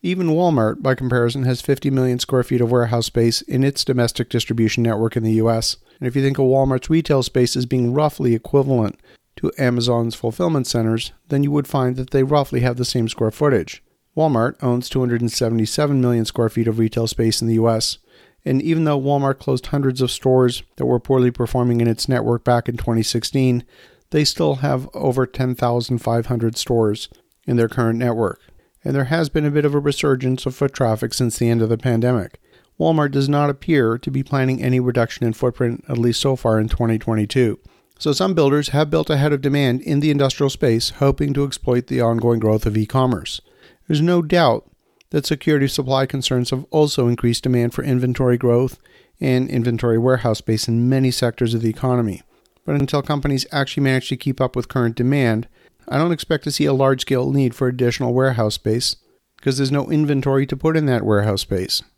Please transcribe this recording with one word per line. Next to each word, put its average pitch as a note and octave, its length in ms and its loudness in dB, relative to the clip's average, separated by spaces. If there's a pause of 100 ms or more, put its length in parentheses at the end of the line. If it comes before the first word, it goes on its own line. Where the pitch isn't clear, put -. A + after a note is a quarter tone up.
Even F3+ 280 -2
Walmart, D#3 540 2
by C3 120 2
comparison, B2 480 0
has B2 180 0
fifty C#3 300 -2
million B2+ 280 0
square B2+ 240 0
feet B2 200 0
of A#2 80 2
warehouse A#2+ 360 2
space A#2 360 0
in C3 200 -2
its C3+ 220 0
domestic B2 460 0
distribution A2+ 520 0
network A2+ 340 0
in A#2 60 -2
the A2 100 2
U A2 180 4
S. A2+ 260 -2 (240)
And C3 60 -4
if B2 100 -2
you C3+ 60 2
think C3+ 160 0
of C3+ 80 2
Walmart's C3 420 2
retail D#3 340 2
space B2 340 0
as B2 100 -2
being A#2+ 260 0
roughly C3+ 420 0
equivalent B2+ 640 0 (380)
to - 220 -2
Amazon's A#2+ 560 0
fulfillment C#3+ 520 -2
centers, A2+ 460 -2 (160)
then C#3+ 140 0
you C#3+ 80 0
would D3 180 -2
find B2+ 280 0
that B2+ 140 -8
they C3+ 120 2
roughly C3+ 380 0
have B2 180 0
the B2 80 -2
same A#2 200 0
square A2 240 -2
footage. B2 520 -2 (340)
Walmart C3 460 0
owns B2 260 0
two C3+ 120 -2
hundred A#2+ 200 0
and A#2 100 0
seventy-seven B2+ 680 0
million A#2+ 240 2
square A2+ 240 -2
feet A#2 200 0
of A2 100 -2
retail A2+ 280 0
space A2+ 360 0
in A2+ 60 -2
the A2+ 60 2
U A2+ 140 4
S, A2+ 300 -2 (500)
and C3+ 140 0
even D#3+ 220 0
though D3 140 0
Walmart C#3 400 0
closed C3 280 -4
hundreds C3+ 340 -2
of B2 100 0
stores B2+ 520 2 (140)
that B2+ 100 -4
were B2 120 2
poorly B2+ 320 2
performing A#2+ 520 0
in A#2 40 2
its A2+ 220 -2
network A#2+ 360 0
back A#2+ 220 2
in A#2+ 120 -6
twenty A2+ 240 0
sixteen, B2 600 0 (460)
they D3+ 160 0
still D3 320 0
have C3+ 380 -2
over C3 320 0
ten B2+ 280 -4
thousand A#2+ 440 -2
five A#2 280 -2
hundred A#2 300 -2
stores A2 540 0 (360)
in B2 100 0
their A#2 120 2
current A2+ 300 0
network. A#2 420 -2 (420)
And C#3 140 -2
there C#3+ 80 0
has D#3 240 -2
been D3+ 160 -2
a D3 60 2
bit D3 160 0
of C#3+ 80 0
a D3 40 2
resurgence C3+ 680 0
of B2+ 80 -4
foot C#3 180 -2
traffic A2 400 -2
since A#2+ 240 -2
the A#2 140 2
end A#2 100 2
of A2+ 80 0
the A2+ 80 0
pandemic. A#2+ 640 -2 (400)
Walmart D#3 300 2
does C#3 180 0
not D3 220 2
appear B2+ 480 0
to - 120 -8
be C3+ 120 -2
planning C3 400 -2
any B2+ 180 2
reduction A#2+ 460 0
in A2 80 0
footprint, A#2+ 520 -2
at A#2 120 -4
least A#2 240 0
so C3+ 120 2
far A2+ 240 0
in A2 120 0
twenty A2+ 280 0
twenty-two. A2 600 0 (400)
So D3 160 -2
some F#3+ 180 0
builders D3 380 2
have D3 180 2
built D#3 220 -2
ahead D3 240 2
of C3+ 80 -4
demand C3+ 400 0
in D3 180 0
the D3+ 100 2
industrial C#3 380 0
space, A#2 400 0
hoping C#3 460 0
to C#3+ 100 0
exploit B2+ 440 -2
the B2+ 120 -2
ongoing A#2 400 2
growth G#2+ 240 2
of G#2+ 140 0
e-commerce. A#2 640 -2 (440)
There's D3+ 140 0
no F3 220 2
doubt D3+ 420 2 (460)
that D3 140 -2
security D3 400 0
of C3+ 60 0
supply C3+ 340 0
concerns B2+ 460 -2
have C3+ 200 -4
also D3 380 2
increased A#2+ 340 0
demand A#2+ 300 0
for - 100 -6
inventory B2+ 540 0
growth B2 420 2 (400)
and C3 300 0
inventory A#2 480 0
warehouse A#2+ 400 2
space - 320 -2
in A#2 180 2
many C3 240 2
sectors A#2 440 -2
of A2+ 80 -2
the A2+ 80 0
economy. A#2 500 -2 (460)
But D3 120 -2
until C#3 220 0
companies C#3 500 -2
actually C#3+ 340 -2
manage C3 260 0
to B2+ 80 -4
keep C3+ 200 -4
up B2+ 160 -2
with B2 140 -4
current A#2 280 -2
demand, A#2+ 520 0 (400)
I - 80 -4
don't E3+ 160 0
expect D#3 320 -4
to D3 80 -4
see D3 140 0
a C#3 80 2
large-scale C3+ 580 0
need C3+ 220 0
for B2+ 140 -2
additional B2 440 -2
warehouse A#2+ 440 0
space, A2+ 400 -2 (440)
'cause C3+ 160 0
there's C3+ 160 0
no C#3+ 180 -2
inventory C#3 560 0
to C3 120 -6
put D#3+ 180 0
in D#3 80 0
that A#2+ 220 0
warehouse G#2 340 2
space. - 420 -4 (160)